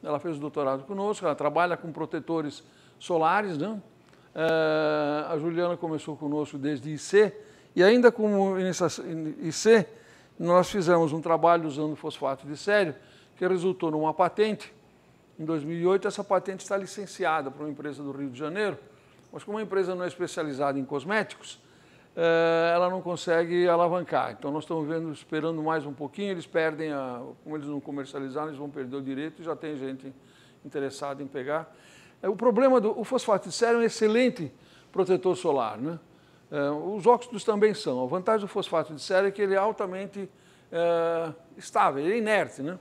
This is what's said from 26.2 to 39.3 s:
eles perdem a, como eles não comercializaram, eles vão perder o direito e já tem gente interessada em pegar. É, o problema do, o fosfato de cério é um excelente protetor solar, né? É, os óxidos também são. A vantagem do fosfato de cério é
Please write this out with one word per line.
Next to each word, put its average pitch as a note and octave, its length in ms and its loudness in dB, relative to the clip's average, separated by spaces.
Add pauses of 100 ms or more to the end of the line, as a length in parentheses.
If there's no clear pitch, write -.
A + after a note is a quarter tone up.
eles E3+ 160 -6
perdem D#3+ 460 -2
a, B2+ 300 -6 (200)
como D3+ 140 -10
eles C#3+ 120 -10
não C#3+ 120 -6
comercializaram, C#3 680 -8
eles C#3+ 100 -12
vão C#3+ 120 -10
perder C3+ 260 -10
o C#3 60 -8
direito C#3+ 400 -8
e - 20 -16
já D#3+ 100 -6
tem D3+ 220 -10
gente C3 360 -10 (520)
interessada C#3 580 -8
em C#3 40 -10
pegar. D3 460 -6 (500)
É, F3+ 60 0
o G#3 60 0
problema A#3+ 460 4
do, G#3 180 0
o A3+ 60 -4
fosfato G#3 440 0
de E3 60 -10
cério A#3 240 4
é A#3 40 4
um - 20 4
excelente A3 680 2 (400)
protetor F#3 440 2
solar, B2 420 0
né? D#3+ 200 -6 (520)
É, C#3+ 200 -2
os E3+ 360 -2
óxidos A#3 380 4
também G#3+ 300 4
são. B2+ 280 -2
A B2+ 40 -2
vantagem F3+ 340 0
do G3 80 -8
fosfato D#3 460 -2
de C3+ 80 -14
cério F#3+ 260 2
é - 20 2